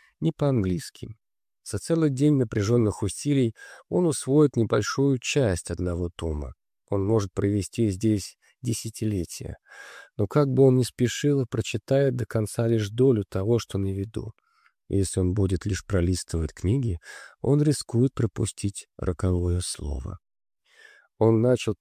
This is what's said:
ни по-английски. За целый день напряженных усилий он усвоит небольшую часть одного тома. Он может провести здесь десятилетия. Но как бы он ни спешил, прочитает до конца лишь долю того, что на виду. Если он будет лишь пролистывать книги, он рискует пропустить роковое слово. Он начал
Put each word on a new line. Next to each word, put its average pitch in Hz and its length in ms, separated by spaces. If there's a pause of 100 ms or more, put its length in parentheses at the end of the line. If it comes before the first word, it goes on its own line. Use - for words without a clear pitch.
(200)
ни 160 160
по-английски. 110 800 (480)
За - 160
целый 165 300
день 143 260
напряженных 113 680
усилий 123 500 (360)
он 175 160
усвоит 143 500
небольшую 120 640
часть 110 500
одного 87 460
тома. 73 380 (360)
Он 98 160
может 101 280
провести 101 560
здесь 101 480 (240)
десятилетия. 110 960 (600)
Но 104 100
как 147 200
бы 131 160
он 131 140
ни 123 60
спешил, 131 640
прочитает 135 680
до 113 100
конца 113 420
лишь 110 220
долю 113 380
того, 107 320
что - 180
на 98 160
виду. 104 400 (560)
Если 95 300
он 92 140
будет 98 320
лишь 101 200
пролистывать 87 680
книги, 110 460 (420)
он 147 200
рискует 135 520
пропустить - 720 (100)
роковое 90 640
слово. 71 600 (1000)
Он 110 240
начал 120 400